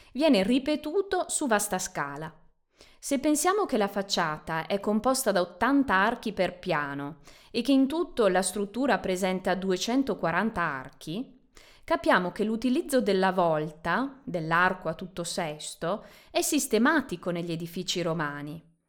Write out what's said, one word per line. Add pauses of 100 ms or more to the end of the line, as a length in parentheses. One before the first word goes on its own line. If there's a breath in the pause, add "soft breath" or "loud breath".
(120 loud breath)
viene
ripetuto
su
vasta
scala. (640 soft breath)
Se
pensiamo
che
la
facciata
è
composta
da
ottanta
archi
per
piano (320 loud breath)
e
che
in
tutto
la
struttura
presenta
duecentoquaranta
archi, (400 soft breath)
capiamo
che
l'utilizzo
della
volta,
dell'arco
a
tutto
sesto, (260 loud breath)
è
sistematico
negli
edifici
romani. (160)